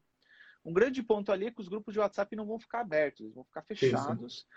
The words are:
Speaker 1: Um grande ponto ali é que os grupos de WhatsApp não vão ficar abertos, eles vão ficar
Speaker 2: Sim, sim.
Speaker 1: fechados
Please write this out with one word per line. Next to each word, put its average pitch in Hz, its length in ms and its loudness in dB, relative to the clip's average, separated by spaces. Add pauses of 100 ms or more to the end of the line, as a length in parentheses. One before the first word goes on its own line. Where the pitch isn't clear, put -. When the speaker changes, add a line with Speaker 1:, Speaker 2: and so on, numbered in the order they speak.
(640)
Speaker 1:
Um 160 80 -8
grande 254 300 4
ponto 208 280 2
ali 196 180 2
é - 20 -4
que 226 100 -10
os 190 80 -12
grupos 208 240 -6
de 208 80 0
WhatsApp 208 340 0
não 214 120 -6
vão 220 120 -6
ficar 233 220 -6
abertos, 151 400 0
eles 110 140 -14
vão 127 100 -16
ficar - 160 -14
Speaker 2:
Sim, - 80 -14
sim. 214 60 -8
Speaker 1:
fechados 127 720 0 (100)